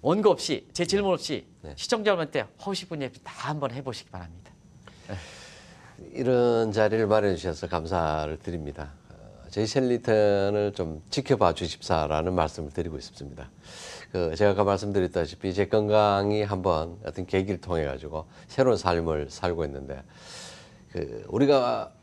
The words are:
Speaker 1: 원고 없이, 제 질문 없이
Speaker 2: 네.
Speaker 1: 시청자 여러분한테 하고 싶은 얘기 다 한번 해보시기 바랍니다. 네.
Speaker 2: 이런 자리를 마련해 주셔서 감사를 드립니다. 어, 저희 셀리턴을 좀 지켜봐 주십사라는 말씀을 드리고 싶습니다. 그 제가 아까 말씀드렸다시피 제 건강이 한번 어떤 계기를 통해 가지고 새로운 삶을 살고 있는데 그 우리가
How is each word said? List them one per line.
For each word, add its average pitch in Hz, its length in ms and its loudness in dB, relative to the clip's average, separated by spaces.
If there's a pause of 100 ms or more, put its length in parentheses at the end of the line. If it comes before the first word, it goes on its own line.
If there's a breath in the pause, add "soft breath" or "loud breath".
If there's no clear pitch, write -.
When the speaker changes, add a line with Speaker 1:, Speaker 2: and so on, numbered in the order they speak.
Speaker 1:
원고 196 280 4
없이, - 420 -2
제 175 120 -2
질문 196 300 0
없이 - 320 -6 (160)
Speaker 2:
네. 76 140 -12
Speaker 1:
시청자 214 340 0
여러분한테 160 300 0 (180)
하고 196 160 -6
싶은 170 280 -8
얘기 123 220 -8
다 - 240 -10
한번 143 240 -4
해보시기 131 380 -10
바랍니다. 87 400 -16 (580 loud breath)
네. 104 60 -8 (960 loud breath)
Speaker 2:
이런 120 600 4
자리를 107 340 4
마련해 101 300 4
주셔서 85 320 -6
감사를 80 720 -2
드립니다. 76 500 -8 (200)
어, - 40 -20 (360)
저희 107 160 -2
셀리턴을 104 1080 2
좀 80 360 -6
지켜봐 104 440 4
주십사라는 80 800 0
말씀을 78 360 0
드리고 80 300 -6
싶습니다. 69 480 -14 (640 loud breath)
그 85 240 -2
제가 101 160 6
아까 98 120 4
말씀드렸다시피 95 880 0
제 95 140 2
건강이 104 760 4
한번 90 640 0
어떤 - 220 -8
계기를 95 340 0
통해 82 240 -2
가지고 73 420 -8 (200 loud breath)
새로운 - 300 4
삶을 82 540 0
살고 85 340 -4
있는데 69 380 -10 (920 loud breath)
그 64 360 -8
우리가 123 640 2 (100)